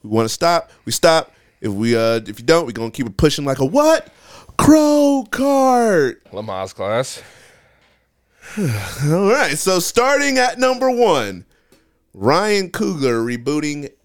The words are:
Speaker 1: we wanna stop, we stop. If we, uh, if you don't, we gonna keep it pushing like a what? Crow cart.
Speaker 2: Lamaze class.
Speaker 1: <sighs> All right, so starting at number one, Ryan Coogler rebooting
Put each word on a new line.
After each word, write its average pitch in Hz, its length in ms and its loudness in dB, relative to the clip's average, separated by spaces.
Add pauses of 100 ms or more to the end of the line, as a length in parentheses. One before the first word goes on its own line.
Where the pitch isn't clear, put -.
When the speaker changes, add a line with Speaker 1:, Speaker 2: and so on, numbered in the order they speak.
Speaker 1:
we 107 80 -16
wanna 113 200 0
stop, 170 420 -2 (140)
we - 60 -8
stop. 160 400 2 (280)
If 110 120 -6
we, 113 240 0
uh, 113 300 2
if 104 140 -14
you 117 60 -18
don't, 160 200 4
we 120 80 -10
gonna 113 180 -6
keep 131 140 -6
it 107 120 -10
pushing 147 280 0
like 135 140 -4
a 135 60 2
what? 294 460 0 (460)
Crow 294 720 4
cart. 247 1000 2
Speaker 2:
Lamaze 98 420 -8
class. 107 480 -4 (1400)
Speaker 1:
<sighs> - 0 -
All 147 720 -2
right, 220 280 0
so 185 220 0
starting 269 600 0
at 247 180 0
number 254 320 0
one, 147 560 0 (680)
Ryan 185 580 0
Coogler 139 540 -2
rebooting 143 640 -6 (160)